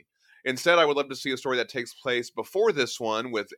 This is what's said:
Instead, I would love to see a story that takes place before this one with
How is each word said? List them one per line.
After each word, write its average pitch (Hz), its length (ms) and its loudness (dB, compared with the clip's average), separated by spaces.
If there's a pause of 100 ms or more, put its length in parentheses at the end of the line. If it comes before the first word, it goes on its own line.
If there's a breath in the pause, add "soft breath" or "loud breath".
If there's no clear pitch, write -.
(440 soft breath)
Instead, 135 360 2
I 160 40 8
would 147 120 2
love 139 140 0
to 131 60 -8
see 135 140 -6
a 127 60 -2
story 127 220 -2
that 113 100 -2
takes 120 260 -10
place 120 360 -2
before 196 420 0
this 131 260 -2
one 113 320 -2
with 104 280 -2